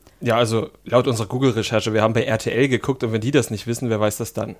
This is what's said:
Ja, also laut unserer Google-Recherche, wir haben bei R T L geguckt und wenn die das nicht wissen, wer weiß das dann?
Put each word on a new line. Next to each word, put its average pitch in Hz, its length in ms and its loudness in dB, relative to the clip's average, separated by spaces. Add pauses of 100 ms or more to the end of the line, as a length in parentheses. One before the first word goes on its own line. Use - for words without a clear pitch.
(200)
Ja, 117 160 0
also 113 340 0 (140)
laut 123 220 2
unserer 113 200 0
Google-Recherche, 113 680 0
wir 107 100 4
haben 113 120 2
bei 117 100 2
R 117 140 0
T - 120 -4
L 131 180 2
geguckt 131 340 -2
und 113 100 -2
wenn 113 80 0
die 117 100 -2
das 143 200 2
nicht 107 160 -8
wissen, 117 240 -4
wer 107 100 0
weiß 107 180 0
das 113 140 -8
dann? 110 280 -8